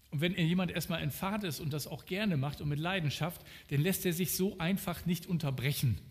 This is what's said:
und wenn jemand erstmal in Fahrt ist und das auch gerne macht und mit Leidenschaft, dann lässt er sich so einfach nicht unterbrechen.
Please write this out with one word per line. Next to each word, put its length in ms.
und 120
wenn 140
jemand 360
erstmal 320
in 80
Fahrt 320
ist 160
und 120
das 160
auch 180
gerne 300
macht 260
und 80
mit 100
Leidenschaft, 680
dann 120
lässt 240
er 80
sich 220
so 220
einfach 480
nicht 220
unterbrechen. 720